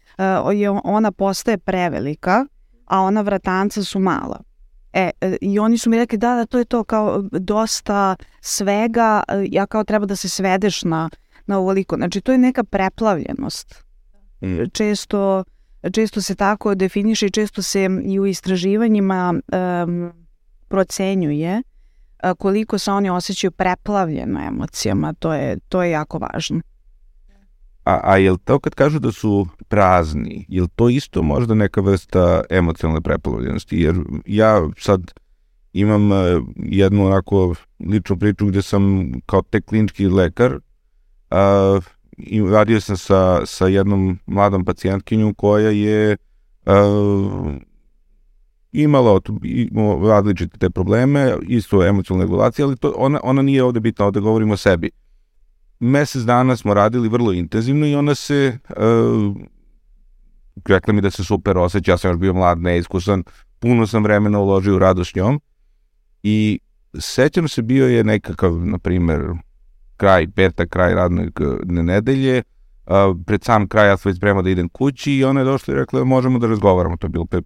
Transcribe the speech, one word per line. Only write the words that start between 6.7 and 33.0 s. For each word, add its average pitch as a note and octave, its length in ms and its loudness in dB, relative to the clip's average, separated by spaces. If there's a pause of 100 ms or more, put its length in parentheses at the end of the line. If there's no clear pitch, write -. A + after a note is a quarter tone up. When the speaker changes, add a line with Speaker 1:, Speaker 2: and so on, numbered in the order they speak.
Speaker 1:
kao, G#3+ 380 -2 (100)
dosta G3+ 840 -2 (240)
svega, G#3+ 880 0
e,” G3 220 -2
ja G3 160 0
kao, G#3+ 180 -4
„Treba G#3 220 -2
da G3 100 -6
se F#3 120 -8
svedeš F#3+ 560 -2
na, D#3+ 260 -2 (360)
na G3 120 -2
ovoliko.” F#3+ 380 -2
Znači, F3+ 240 -4
to C4 120 -2
je C4 60 4
neka B3+ 260 2
preplavljenost. - 1200 -4 (580)
Speaker 2:
Mm. F#2 300 -4
Speaker 1:
Često, G3 720 -2 (480)
često G#3+ 280 -2
se F#3+ 140 -6
tako G3+ 400 0
definiše G3+ 520 0
i F#3+ 40 0
često G#3 320 -4
se F#3+ 260 -2 (160)
i F#3+ 160 -2
u G3 60 0
istraživanjima, F#3+ 1080 0 (180)
em, F3 600 -4 (560)
procenjuje, F#3 920 -2 (600)
a, F#3 120 -2
koliko G3+ 440 -2
se G3+ 140 -4
oni G3 180 0
osjećaju F3+ 400 -4
preplavljeno F#3 920 -4
emocijama. G#2 720 -4
To E3 220 -4
je, C3 240 -4 (100)
to F#3 140 -2
je F3 80 -2
jako D#3 280 -6
važno. - 420 -6 (1200)
Speaker 2:
A, - 200 0
a G2 120 4
jel F#2+ 280 4
to C3+ 140 2
kad - 160 -6
kažu D3 240 0
da A2+ 140 -2
su G2+ 340 0 (220)
prazni, F2+ 800 2
jel F2+ 180 -2 (100)
to A#2 120 2
isto B2 340 -2
možda A2+ 320 0
neka G#2+ 260 0
vrsta F#2 720 2
emocionalne D#2+ 500 0